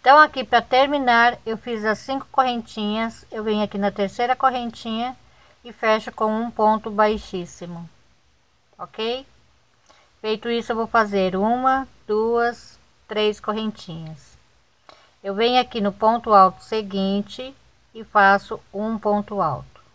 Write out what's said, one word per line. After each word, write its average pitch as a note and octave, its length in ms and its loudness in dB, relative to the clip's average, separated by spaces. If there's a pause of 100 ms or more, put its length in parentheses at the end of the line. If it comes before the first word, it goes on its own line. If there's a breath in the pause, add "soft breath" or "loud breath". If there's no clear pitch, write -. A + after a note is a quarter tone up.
Então, C#4 180 8
aqui D4 240 4
pra A#3 180 2
terminar, B3 840 2
eu A3 100 -4
fiz A3 260 -8
as G#3+ 140 0
cinco - 340 -8
correntinhas, A3+ 1000 -4
eu A3 120 -8
venho G#3+ 200 0
aqui G#3 120 -6
na G3+ 140 0
terceira G#3 460 -2
correntinha A#3+ 840 -4 (460 soft breath)
e A#3+ 100 -20
fecho A3 380 -2
com - 200 -2
um A#3 200 -4
ponto G#3+ 400 0
baixíssimo, F3+ 1000 -4 (880)
ok? A#3 480 -8 (960 soft breath)
Feito A3 260 -4
isso, A#3 240 -4
eu A3+ 40 -2
vou A3+ 100 -2
fazer G3+ 500 0
uma, B3+ 520 0 (180)
duas, A#3 720 -2 (300)
três G#3+ 320 -2
correntinhas. F3 1000 -10 (840 soft breath)
Eu G3 100 -6
venho A#3+ 260 2
aqui A#3+ 220 -4
no G3+ 100 0
ponto A3 440 2
alto F#3 280 6
seguinte G3+ 920 -4 (360)
e A3 120 -16
faço G3+ 580 2 (100)
um G#3+ 280 -6
ponto G#3 420 -2
alto. - 400 -6 (140)